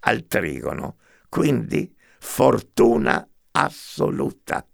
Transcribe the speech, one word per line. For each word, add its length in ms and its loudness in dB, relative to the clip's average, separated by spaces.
al 260 0
trigono, 680 -4
quindi 640 0
fortuna 1040 2
assoluta 1200 -4